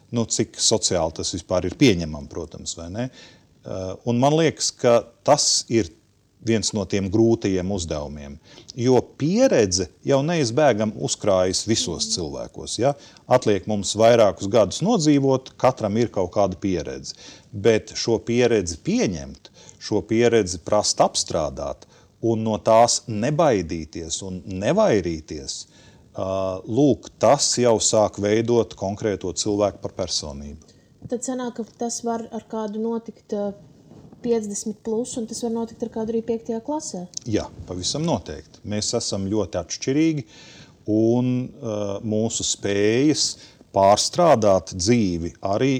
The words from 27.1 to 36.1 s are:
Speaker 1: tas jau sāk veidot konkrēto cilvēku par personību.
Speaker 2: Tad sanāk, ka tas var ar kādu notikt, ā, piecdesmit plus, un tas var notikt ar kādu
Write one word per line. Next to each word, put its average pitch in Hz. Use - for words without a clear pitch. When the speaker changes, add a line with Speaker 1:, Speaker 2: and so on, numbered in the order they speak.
Speaker 1:
tas 127
jau 120
sāk 104
veidot 113
konkrēto 98
cilvēku 104
par -
personību. 71
Speaker 2:
Tad 247
sanāk, 247
ka -
tas 233
var 226
ar 226
kādu 220
notikt, 226
ā, 202
piecdesmit 214
plus, 226
un 220
tas 226
var 233
notikt 226
ar 233
kādu 226